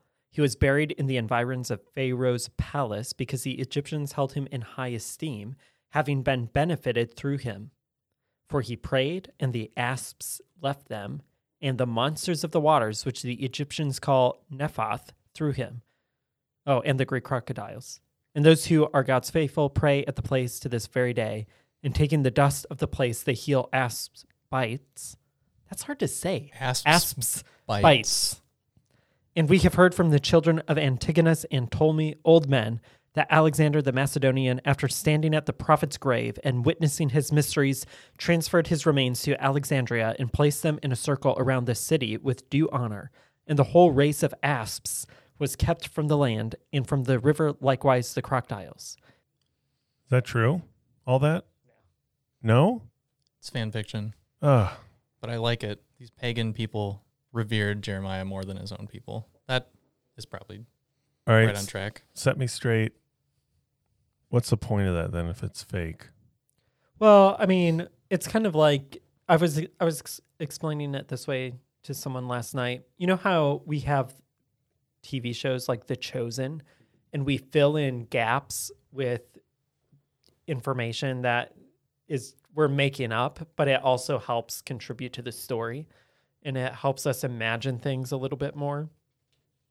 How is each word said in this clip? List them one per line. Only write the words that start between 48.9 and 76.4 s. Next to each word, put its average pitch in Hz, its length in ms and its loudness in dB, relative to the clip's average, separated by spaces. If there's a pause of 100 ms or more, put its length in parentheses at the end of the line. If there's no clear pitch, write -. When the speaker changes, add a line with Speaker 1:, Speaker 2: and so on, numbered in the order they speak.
Speaker 3:
Is - 40 -18
that 127 160 2
true? 123 380 0 (440)
All 127 120 4
that? 151 260 0 (1000)
No? 147 420 4 (540)
Speaker 2:
It's - 120 -18
fan 110 200 -6
fiction. 107 440 -6 (260)
Speaker 3:
Ugh. 127 340 4 (460)
Speaker 2:
But 110 80 -10
I 117 80 -6
like 117 260 -2
it. 104 200 -8 (160)
These 120 100 -20
pagan 117 460 -4
people 104 500 -6 (280)
revered 104 500 -2
Jeremiah 95 420 -6
more 95 200 -8
than 95 120 -10
his 95 160 -12
own - 140 -14
people. - 420 -14 (180)
That 127 220 -4 (480)
is 113 80 -16
probably 101 400 -18 (600)
Speaker 3:
All 117 80 4
right, 113 100 6
Speaker 2:
right 104 140 0
on 98 80 -6
track. 101 380 -8 (100)
Speaker 3:
set - 240 -2
me 127 80 -2
straight. 113 480 -2 (1400)
What's - 180 2
the 117 80 0
point 101 320 0
of 90 60 2
that 85 180 -2
then 85 140 -4
if 85 160 -8
it's - 200 -10
fake? 82 440 -8 (920)
Speaker 1:
Well, 202 400 10
I 220 60 0
mean, 175 440 2 (200)
it's - 180 -2
kind 220 200 0
of 170 80 -2
like, 147 480 2 (260)
I 170 80 6
was, 156 240 2 (180)
I 180 60 0
was 160 160 0
ex-, - 200 -16 (200)
explaining 147 540 -6
it 139 140 -10
this - 180 -10
way 127 300 -6 (260)
to 143 100 -10
someone 127 340 -8
last 123 280 -6
night. 123 300 -4 (120)
You 180 100 -4
know 185 100 4
how 156 500 2
we 147 140 -4
have 139 340 -2 (880)
T 131 180 -8
V 120 120 -6
shows 127 360 -4
like 123 180 -6
The 131 80 -4
Chosen, 127 720 -8 (480)